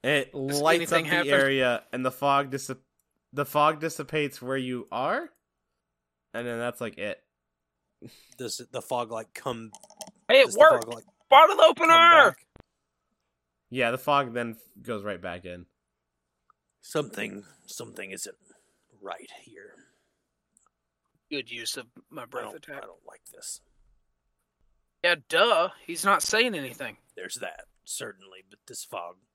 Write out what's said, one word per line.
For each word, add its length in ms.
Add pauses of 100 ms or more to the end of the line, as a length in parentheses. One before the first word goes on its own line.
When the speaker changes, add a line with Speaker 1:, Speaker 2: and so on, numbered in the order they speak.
Speaker 1:
It 280
Speaker 2:
Does 300
Speaker 1:
lights 300
up 60
Speaker 2:
anything 120
Speaker 1:
the 80
Speaker 2:
happen? 160
Speaker 1:
area, 580
and 140
the 60
fog 380
dissip-, 320 (520)
the 120
fog 340
dissipates 600
where 160
you 340
are, 380 (1040)
and 140
then 100
that's, 240
like, 160
it. 220 (1200)
Speaker 3:
Does 240
it, 100
the 100
fog, 300
like, 220
come 380 (560)
Speaker 2:
Hey, 140
it 40
Speaker 3:
does 100
the 40
Speaker 2:
worked! 260
Speaker 3:
fog, 100
like, 80 (260)
Speaker 2:
Bottle 280
Speaker 3:
come 120
Speaker 2:
opener! 640
Speaker 3:
back? 140 (1200)
Speaker 1:
Yeah, 220
the 60
fog 360
then 240
f-, 260
goes 200
right 180
back 240
in. 200 (1160)
Speaker 3:
Something, 640 (240)
something 440
isn't 240 (680)
right 280 (140)
here. 320 (1500)
Speaker 2:
Good 220
use 260
of 80 (240)
my 160
breath 220
Speaker 3:
I 40
don't, 60
Speaker 2:
attack. 260
Speaker 3:
I 40
don't 200
like 140 (120)
this. 280 (1400)
Speaker 2:
Yeah, 120 (120)
duh. 420 (160)
He's 200
not 180
saying 320
anything. 400 (220)
Speaker 3:
There's 180
that, 300 (180)
certainly, 560 (100)
but 180
this 180
fog 300 (200)